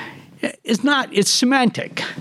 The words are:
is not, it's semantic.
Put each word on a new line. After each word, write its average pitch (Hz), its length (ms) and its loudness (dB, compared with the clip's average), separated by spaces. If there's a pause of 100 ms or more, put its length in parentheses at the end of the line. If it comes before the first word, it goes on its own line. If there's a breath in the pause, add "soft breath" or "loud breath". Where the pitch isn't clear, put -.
(640 loud breath)
is 220 200 0
not, 277 280 2
it's 196 180 2
semantic. - 720 2 (180)